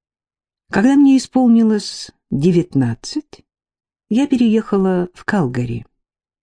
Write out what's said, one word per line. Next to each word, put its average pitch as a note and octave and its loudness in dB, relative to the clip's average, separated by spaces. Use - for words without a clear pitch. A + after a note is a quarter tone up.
Когда A#3+ 2
мне C#4 4
исполнилось A3+ 0
девятнадцать, C#3 -4
я B3 2
переехала G3+ 0
в - -20
Калгари. B2 -4